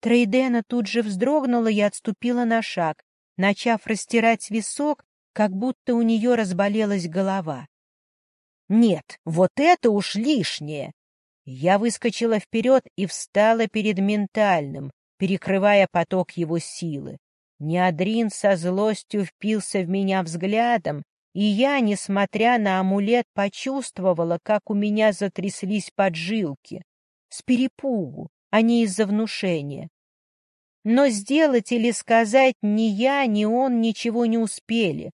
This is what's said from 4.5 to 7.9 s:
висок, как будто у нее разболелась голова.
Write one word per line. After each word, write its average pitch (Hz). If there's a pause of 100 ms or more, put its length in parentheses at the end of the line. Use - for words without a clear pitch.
висок, 277 (280)
как 208
будто 240
у 233
нее 226
разболелась 202
голова. 170 (1000)